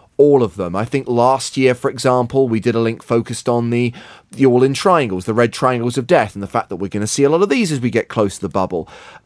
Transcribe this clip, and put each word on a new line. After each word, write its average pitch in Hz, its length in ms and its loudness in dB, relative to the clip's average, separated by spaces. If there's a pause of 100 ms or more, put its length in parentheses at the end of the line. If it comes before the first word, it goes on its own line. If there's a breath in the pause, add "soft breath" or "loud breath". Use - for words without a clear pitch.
(160 soft breath)
all 143 260 6
of 107 140 -2
them. 90 180 -6
I 104 120 -4
think 135 240 -4
last 127 480 2
year, 127 180 2
for 131 160 -4
example, 127 560 0
we 113 140 -2
did 117 140 0
a 117 40 0
link 113 240 -2
focused 117 460 -4
on 120 220 0
the, 120 200 0 (400 loud breath)
the 135 140 0
all-in 131 280 4
triangles, 127 520 0
the 110 80 -4
red 117 180 2
triangles 123 460 -2
of 127 100 -6
death, 127 280 2
and 101 60 -10
the 98 60 -10
fact - 220 -4
that 92 80 -8
we're 95 100 -6
gonna 104 200 -4
see 139 160 0
a 139 60 4
lot 165 120 2
of 202 80 0
these 226 240 0
as 131 80 -4
we 123 80 -2
get 113 180 -2
close 104 280 -2
to - 60 -14
the 98 60 -6
bubble. 90 400 -4 (380 loud breath)